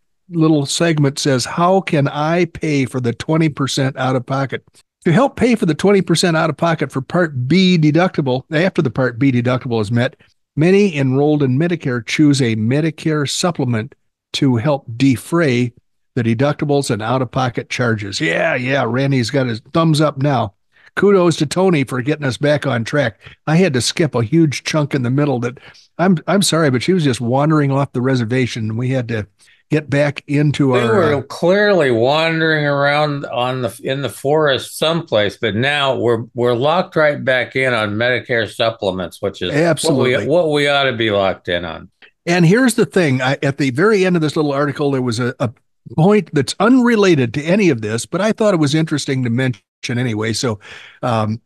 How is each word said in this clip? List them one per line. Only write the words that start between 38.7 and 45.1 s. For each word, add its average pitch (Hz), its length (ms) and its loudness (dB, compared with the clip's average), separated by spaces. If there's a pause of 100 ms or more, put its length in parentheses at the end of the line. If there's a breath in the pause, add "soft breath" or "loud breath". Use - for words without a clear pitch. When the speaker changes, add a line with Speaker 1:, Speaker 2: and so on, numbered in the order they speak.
Speaker 2:
which 98 220 -6
is 87 100 -6
Speaker 1:
Absolutely. 147 600 0
Speaker 2:
what - 80 0
we, 110 60 -6
what 160 240 0
we 147 160 0
ought 143 160 2
to 131 100 0
be 113 160 0
locked 95 400 0
in 87 160 -2
on. 82 240 -12 (380 loud breath)
Speaker 1:
And 175 180 4
here's 226 300 4
the 202 100 2
thing, 143 360 0
I, 131 200 -2
at 139 160 -2
the 139 140 0
very 185 340 2
end 180 100 2
of 165 60 0
this 151 140 -2
little 147 180 0
article, 143 380 -2
there 131 100 0
was 123 180 -2